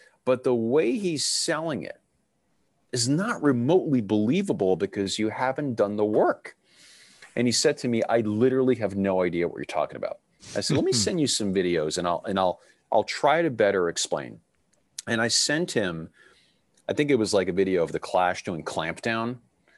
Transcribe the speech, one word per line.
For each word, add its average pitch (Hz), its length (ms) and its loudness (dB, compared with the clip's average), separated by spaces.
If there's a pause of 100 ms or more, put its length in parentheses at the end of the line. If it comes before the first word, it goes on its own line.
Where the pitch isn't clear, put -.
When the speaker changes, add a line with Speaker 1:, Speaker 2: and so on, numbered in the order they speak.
(240)
Speaker 1:
but 127 200 0
the 127 120 2
way 139 380 2
he's 175 320 -2
selling 156 580 -4
it - 160 -14 (920)
is 123 180 -2
not 190 320 0
remotely 139 600 2
believable 107 760 2
because 98 420 -4
you 107 120 0
haven't 131 460 -4
done 104 200 0
the 107 100 2
work. 151 500 0 (800)
And 120 120 0
he 117 40 2
said 147 280 2
to 131 80 -4
me, 113 160 0
"I 120 180 2
literally 127 540 2
have 101 200 -4
no 95 260 2
idea 85 260 0
what - 100 -6
you're 62 80 -8
talking 73 320 -4
about." 50 220 -8 (360)
I 104 60 -2
said, 147 160 0
"Let 330 80 2
me 190 80 2
Speaker 2:
<laughs> 214 120 2
Speaker 1:
send 196 140 0
you 143 80 2
some 101 260 -2
videos 85 440 0
and 87 100 -2
I'll, 85 180 -2
and 95 140 -2
I'll, 90 220 0 (300)
I'll 110 120 2
try 151 380 0
to 165 80 0
better 101 400 2
explain." 69 500 -6 (680)
And 113 120 -2
I 117 80 2
sent 151 440 0
him, 85 380 -2 (800)
I - 60 -2
think 151 160 0
it 139 60 6
was, 104 180 0
like, 92 140 4
a 90 60 -4
video 92 300 2
of 80 80 -2
The 87 80 -4
Clash 90 440 0
doing 80 200 -6
Clampdown, 113 760 -4 (400)